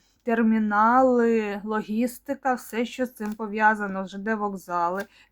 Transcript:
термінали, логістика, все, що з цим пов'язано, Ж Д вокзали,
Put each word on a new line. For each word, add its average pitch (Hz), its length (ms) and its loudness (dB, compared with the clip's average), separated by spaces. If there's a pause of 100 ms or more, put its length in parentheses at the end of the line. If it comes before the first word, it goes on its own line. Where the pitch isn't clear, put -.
(240)
термінали, 226 1400 2
логістика, 233 920 -4
все, 240 320 -4
що 247 200 -6
з 247 80 -8
цим 214 200 -8
пов'язано, 208 720 0
Ж 196 120 -12
Д 214 180 -4
вокзали, 190 720 -4 (260)